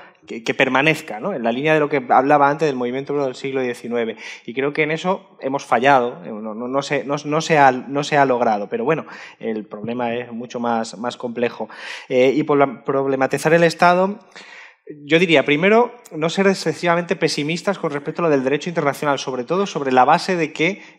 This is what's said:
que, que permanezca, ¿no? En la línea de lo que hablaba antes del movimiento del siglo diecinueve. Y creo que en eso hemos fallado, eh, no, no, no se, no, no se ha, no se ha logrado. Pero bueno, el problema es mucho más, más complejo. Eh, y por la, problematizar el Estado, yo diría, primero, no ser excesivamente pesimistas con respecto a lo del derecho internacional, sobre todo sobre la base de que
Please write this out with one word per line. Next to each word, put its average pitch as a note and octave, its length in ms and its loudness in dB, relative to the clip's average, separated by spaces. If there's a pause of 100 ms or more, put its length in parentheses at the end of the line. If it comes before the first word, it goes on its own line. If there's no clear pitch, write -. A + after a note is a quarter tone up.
(260)
que, A2+ 160 -12
que B2+ 120 -4
permanezca, B2+ 640 0
¿no? D3+ 140 -6
En B2 100 -4
la A#2 80 2
línea C#3+ 200 0
de D#3 60 4
lo D3 100 2
que C#3+ 200 -2
hablaba C3+ 420 4
antes C#3+ 160 0
del C#3 80 0
movimiento B2+ 400 -4 (100)
del B2+ 120 -6
siglo C3+ 240 -6
diecinueve. A#2 560 -4 (280)
Y A#2 100 -12
creo C3+ 180 -2
que D#3 100 0
en D3+ 80 -2
eso F#3 500 -4
hemos C3+ 240 -6
fallado, C3 600 2
eh, - 60 -12
no, A2 220 -10
no, A#2 140 -10
no C3+ 160 -2
se, C#3 220 -2
no, C#3+ 100 -4 (120)
no D3+ 140 0
se D#3 180 2
ha, C3+ 120 8
no B2+ 320 -2
se D3 140 -2
ha C#3 80 6
logrado. A#2 440 2
Pero A#2 160 -4
bueno, C#3+ 220 -2 (320)
el A2 280 -6
problema A#2 500 -6
es B2 160 -8
mucho B2 260 -10
más, A#2 400 -4
más A#2+ 180 -6
complejo. A#2+ 520 -6 (400)
Eh, C3 260 4
y D3 80 2
por D3 160 2
la, C#3 240 2
problematizar C3+ 720 0
el E3+ 80 4
Estado, F3+ 560 2 (720)
yo D3 280 0
diría, E3 260 4
primero, G3+ 480 2 (200)
no D#3+ 180 -4
ser G3 160 0
excesivamente F3 680 0
pesimistas E3 640 -2
con E3 120 -4
respecto D3 320 -6
a - 20 2
lo E3 60 2
del C3+ 140 2
derecho D3 260 -2
internacional, C#3+ 480 -2
sobre B2+ 260 -6
todo F#3+ 220 -2
sobre C#3 260 -4
la B2+ 120 6
base E3+ 320 2
de D#3+ 160 -2
que F3+ 300 -2 (160)